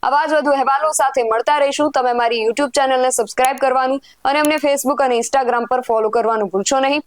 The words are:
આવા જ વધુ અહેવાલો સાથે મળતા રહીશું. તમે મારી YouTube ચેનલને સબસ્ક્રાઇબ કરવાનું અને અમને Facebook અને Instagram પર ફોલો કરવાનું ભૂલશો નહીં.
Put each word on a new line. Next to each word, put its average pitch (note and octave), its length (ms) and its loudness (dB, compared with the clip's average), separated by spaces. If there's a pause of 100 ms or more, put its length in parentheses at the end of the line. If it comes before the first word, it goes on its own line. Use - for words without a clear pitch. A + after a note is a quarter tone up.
આવા C#4 220 0
જ D4+ 80 -2
વધુ D4 180 2
અહેવાલો C4+ 400 0
સાથે C4 320 0
મળતા A#3 340 0
રહીશું. C#4+ 340 0
તમે B3 220 0
મારી A#3 300 0
YouTube A#3 260 0
ચેનલને C4 400 2
સબસ્ક્રાઇબ B3+ 520 0
કરવાનું C4 400 0 (240)
અને C#4 140 0
અમને D4+ 160 2
Facebook C#4 480 0
અને B3 140 0
Instagram A#3+ 520 -2
પર B3+ 120 0
ફોલો A3 280 0
કરવાનું A3 380 0
ભૂલશો G3 320 0
નહીં. C#4 280 0